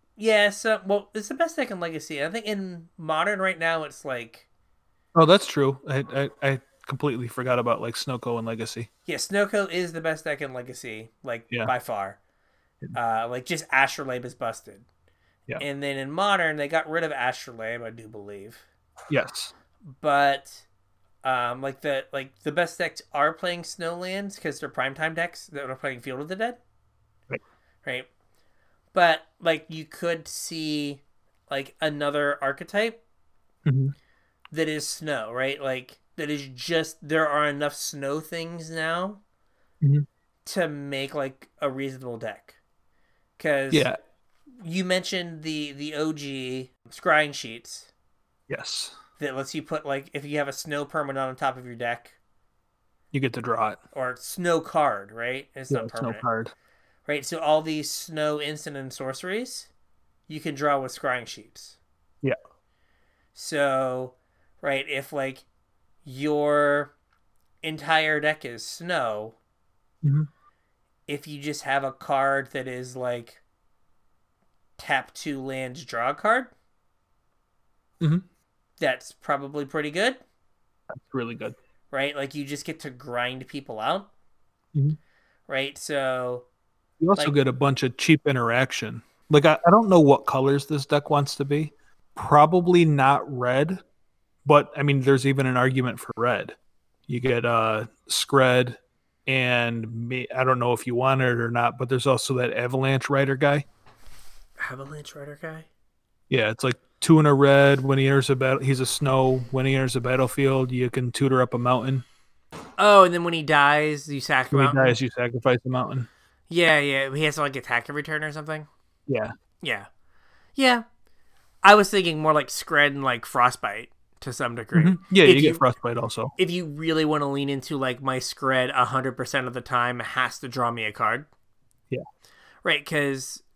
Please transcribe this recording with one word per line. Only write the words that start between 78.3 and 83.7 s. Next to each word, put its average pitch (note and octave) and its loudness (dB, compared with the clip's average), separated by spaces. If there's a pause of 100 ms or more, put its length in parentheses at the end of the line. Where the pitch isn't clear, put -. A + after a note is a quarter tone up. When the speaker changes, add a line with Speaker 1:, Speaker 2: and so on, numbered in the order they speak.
Speaker 1:
that's C3+ -4
probably C#3+ -6
pretty D3+ -6
good. A3 -2 (720)
Speaker 2:
That's - -16 (120)
really A#2 -6
good. - -10 (360)
Speaker 1:
Right? C#3 -4
Like, C#3 -8
you D3 -8
just C#3 -10
get D#3+ -10
to D3 -14
grind B2 -6
people C3 -12